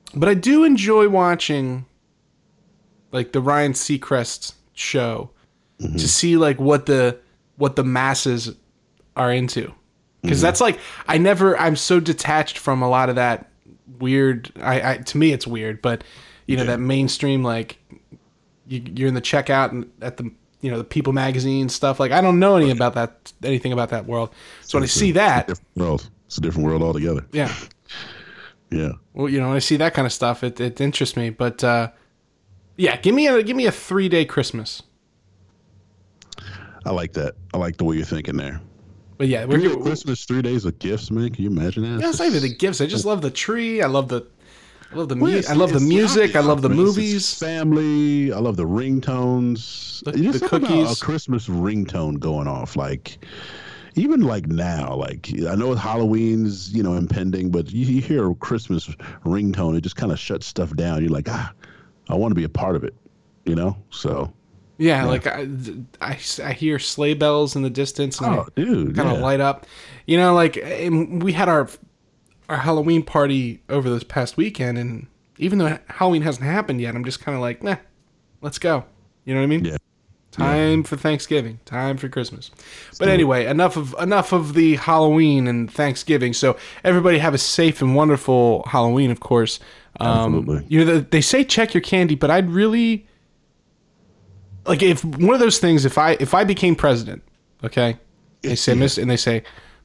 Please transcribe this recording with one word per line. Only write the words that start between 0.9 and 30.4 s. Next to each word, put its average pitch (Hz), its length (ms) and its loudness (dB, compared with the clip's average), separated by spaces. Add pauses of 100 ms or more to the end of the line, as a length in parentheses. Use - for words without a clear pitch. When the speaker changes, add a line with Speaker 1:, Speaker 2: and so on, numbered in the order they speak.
Speaker 1:
watching, 151 760 0 (1200)
like, 127 220 -6
the 139 80 0
Ryan 143 320 2
Seacrest - 800 -4 (220)
show 117 560 -4 (500)
Speaker 2:
Mm-hmm. - 160 -6
Speaker 1:
to 80 120 0
see, 170 280 2
like, 143 240 4
what 139 240 2
the, 127 340 2 (380)
what 139 200 0
the 127 80 0
masses 127 720 -2 (600)
are 123 160 0
into. 127 300 -2 (600)
'Cause 170 100 0
Speaker 2:
Mm-hmm. 143 100 2
Speaker 1:
that's, - 180 2
like, 233 180 2 (300)
I 160 80 0
never, 185 420 4
I'm 160 160 2
so 175 260 2
detached 151 580 -2
from 131 240 0
a 123 80 0
lot 127 180 4
of 123 80 0
that 123 320 -2 (500)
weird, 131 640 0
I, 131 320 0
I, - 60 -4
to - 180 -8
me 156 160 4
it's 127 140 -4
weird, 110 340 -6
but, 117 240 -2 (420)
you 135 120 0
know, 123 60 0
Speaker 2:
Yeah. 123 80 0
Speaker 1:
that 120 80 -2
mainstream, 135 640 0
like, 113 360 -4 (920)
you, 127 140 -8 (120)
you're 135 140 0
in 127 60 0
the 120 80 -4
checkout 135 480 0
and 123 200 -10 (120)
at 123 160 -10
the, 120 120 -8 (300)
you 131 100 -4
know, 117 60 -4
the 117 80 -6
People 131 300 -2
magazine 131 560 -2
stuff. 135 280 -2
Like, 131 140 0
I 165 80 4
don't 185 180 4
know 196 180 6
any 147 140 6
about 120 220 2
that, - 400 -6 (100)
anything 127 300 -2
about 117 160 -2
that 110 160 -6
world. 113 240 -4 (320)
So - 160 -4
when 139 60 2
I - 20 0
Speaker 2:
It's 135 100 -2
a, - 40 0
Speaker 1:
see 196 140 4
that 160 360 4
Speaker 2:
it's 92 100 -6
a - 40 -20
different - 140 -16 (120)
world. 73 220 -4 (160)
It's - 100 -12
a - 60 -6
different 80 240 0
world 80 160 2
altogether. 78 500 -2
Speaker 1:
Yeah. 147 220 -2 (1160)
Speaker 2:
Yeah. 151 220 -4 (220)
Speaker 1:
Well, 139 160 -4
you 135 100 0
know, 127 80 -2
when 139 80 0
I 139 40 0
see - 180 0
that 160 160 0
kind 135 100 0
of 123 80 -2
stuff, 123 320 -4